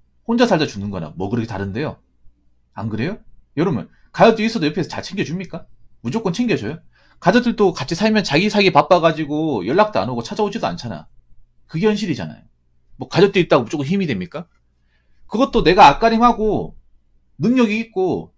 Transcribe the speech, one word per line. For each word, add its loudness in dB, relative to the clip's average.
혼자 4
살다 2
죽는 -8
거나 -10
뭐 -6
그렇게 -4
다른데요? -8
안 -10
그래요? -6
여러분, -2
가족들 4
있어도 -2
옆에서 -4
잘 -10
챙겨줍니까? -10
무조건 -4
챙겨줘요? -2
가족들도 2
같이 -8
살면 0
자기 0
살기 2
바빠가지고 2
연락도 0
안 -2
오고 -6
찾아오지도 -6
않잖아. -10
그게 -2
현실이잖아요. -4
뭐 -12
가족들 4
있다고 2
무조건 -6
힘이 -2
됩니까? -8
그것도 0
내가 8
앞가림하고 2
능력이 2
있고 -4